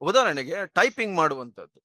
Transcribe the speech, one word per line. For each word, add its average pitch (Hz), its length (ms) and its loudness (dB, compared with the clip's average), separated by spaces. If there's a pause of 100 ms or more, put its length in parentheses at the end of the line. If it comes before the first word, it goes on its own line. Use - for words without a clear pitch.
ಉದಾಹರಣೆಗೆ 175 680 0
ಟೈಪಿಂಗ್ 214 500 0
ಮಾಡುವಂತದ್ದು. 131 680 -2